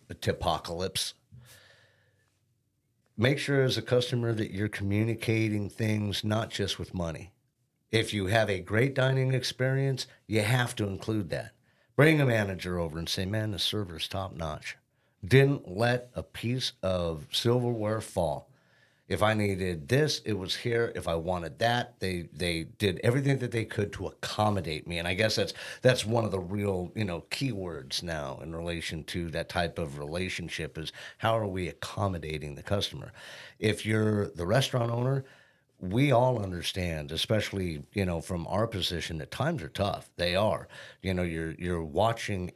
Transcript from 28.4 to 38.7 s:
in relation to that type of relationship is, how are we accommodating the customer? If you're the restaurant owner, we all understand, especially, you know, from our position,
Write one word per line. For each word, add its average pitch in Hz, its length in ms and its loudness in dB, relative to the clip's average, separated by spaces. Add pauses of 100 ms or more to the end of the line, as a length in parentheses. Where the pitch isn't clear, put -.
in 82 120 -8
relation 85 500 -4
to 85 260 -4
that 80 180 -4
type 87 300 -2
of 73 200 -6
relationship 82 800 -6
is, 78 160 -8 (240)
how 113 220 2
are 110 80 -2
we 92 220 -2
accommodating 78 840 -4
the 71 80 -12
customer? 98 480 -4 (480)
If 104 280 0
you're 107 420 2
the 85 180 -6
restaurant 120 460 2
owner, 131 320 0 (560)
we 117 320 2
all 123 300 4
understand, 85 680 -4
especially, 90 760 0 (100)
you 101 100 2
know, 87 160 0
from 82 280 -4
our 104 180 2
position, 87 520 -4